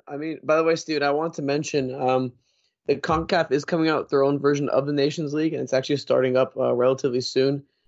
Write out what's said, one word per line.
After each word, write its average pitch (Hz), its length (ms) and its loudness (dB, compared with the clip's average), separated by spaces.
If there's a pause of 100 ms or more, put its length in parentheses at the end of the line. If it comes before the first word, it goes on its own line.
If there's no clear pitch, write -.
I 143 100 -10
mean, 156 260 -8
by 156 120 2
the 160 80 4
way, 165 120 2
Steven, 156 280 -2
I 143 80 2
want 160 220 -2
to - 80 -8
mention, 139 580 -2
um, 131 340 2 (520)
the 143 100 0
concacaf 160 560 0
is 143 140 0
coming 160 240 0
out 147 140 0
with - 60 -18
their 139 140 4
own 143 160 2
version 143 300 0
of 143 160 2
the 147 80 -4
Nations 143 400 -2
League, 160 200 -2
and 131 100 -4
it's 127 100 -8
actually 131 240 0
starting 127 400 0
up, 131 180 0
uh, 123 180 0
relatively 127 480 0
soon. 139 420 0 (240)